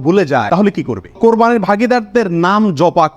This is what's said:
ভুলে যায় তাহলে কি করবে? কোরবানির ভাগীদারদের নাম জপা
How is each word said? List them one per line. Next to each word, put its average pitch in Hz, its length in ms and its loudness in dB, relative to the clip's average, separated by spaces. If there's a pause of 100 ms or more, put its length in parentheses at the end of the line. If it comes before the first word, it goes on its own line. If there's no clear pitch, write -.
ভুলে 185 200 2
যায় 123 280 -2
তাহলে 196 180 2
কি 156 120 -8
করবে? 110 240 -8 (160)
কোরবানির 226 360 2
ভাগীদারদের 214 680 -2 (180)
নাম 202 160 0 (180)
জপা 165 260 2 (120)